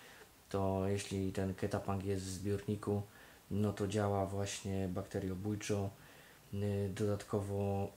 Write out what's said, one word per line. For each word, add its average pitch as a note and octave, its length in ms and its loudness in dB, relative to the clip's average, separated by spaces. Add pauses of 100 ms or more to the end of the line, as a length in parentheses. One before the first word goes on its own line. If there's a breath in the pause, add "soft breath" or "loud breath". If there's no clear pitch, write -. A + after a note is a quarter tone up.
(500 loud breath)
to F#2+ 380 4
jeśli G2 440 0
ten F#2+ 240 0
Ketapunk G2 500 0
jest G2 200 0
w F#2+ 40 -4
zbiorniku, G2+ 720 0 (500 loud breath)
no G2+ 220 2
to G2+ 140 0
działa G2+ 380 4
właśnie G2 640 -2
bakteriobójczo. G2 1000 0 (640 loud breath)
Y, G2+ 420 2
dodatkowo G2+ 1000 0